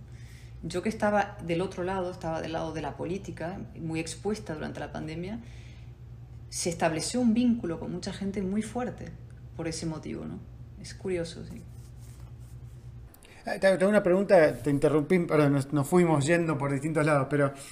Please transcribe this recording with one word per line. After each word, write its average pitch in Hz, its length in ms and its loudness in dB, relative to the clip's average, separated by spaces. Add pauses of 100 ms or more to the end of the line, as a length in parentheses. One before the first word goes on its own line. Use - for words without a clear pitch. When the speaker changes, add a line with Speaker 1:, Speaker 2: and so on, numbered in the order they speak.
(640)
Speaker 1:
Yo 175 180 -4
que 214 80 -2
estaba 208 560 2
del 170 160 0
otro 190 220 -4
lado, 185 260 -2
estaba 165 320 -4
del 160 120 -6
lado 165 200 -4
de 156 80 -4
la 143 160 -6
política, 175 640 -6 (200)
muy 160 200 -4
expuesta 165 560 -4
durante 151 240 -8
la 147 120 -8
pandemia, 165 480 -8 (1120)
se - 220 -4
estableció 165 500 0
un 226 140 6
vínculo 226 440 2
con 160 120 -8
mucha 180 200 -6
gente 196 300 -4
muy 196 220 -2
fuerte - 480 -6 (440)
por 165 120 -6
ese 160 180 -6
motivo, 151 400 -6
¿no? - 140 -8 (420)
Es - 140 -14
curioso, 175 500 -4
sí. - 160 -14 (1800)
Speaker 2:
Ah, - 100 -4
te, 196 60 -6
te 190 80 6
hago 190 220 6
una 208 140 6
pregunta, 180 500 8
te - 160 -2
interrumpí, 147 480 4
perdón, 151 360 6
nos, 139 200 0
nos 139 140 2
fuimos 160 400 6
yendo 165 320 4
por 143 120 0
distintos 151 320 2
lados, 147 240 4
pero 143 240 4 (200)